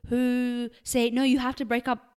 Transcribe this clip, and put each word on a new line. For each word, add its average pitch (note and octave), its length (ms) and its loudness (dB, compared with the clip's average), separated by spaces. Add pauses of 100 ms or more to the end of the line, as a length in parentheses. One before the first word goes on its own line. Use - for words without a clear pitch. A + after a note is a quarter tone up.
who B3 640 0 (140)
say, A#3+ 260 0
"No, B3 140 2
you C4+ 160 4
have B3+ 180 -4
to C#4 80 -4
break A#3+ 220 -2
up - 300 -4